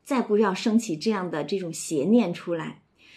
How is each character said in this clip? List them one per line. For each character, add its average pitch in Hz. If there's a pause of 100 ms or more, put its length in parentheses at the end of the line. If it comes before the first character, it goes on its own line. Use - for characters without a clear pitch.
再 262
不 214
要 202
生 214
起 180
这 220
样 185
的 147
这 196
种 175
邪 156
念 196
出 175
来。” 156 (360)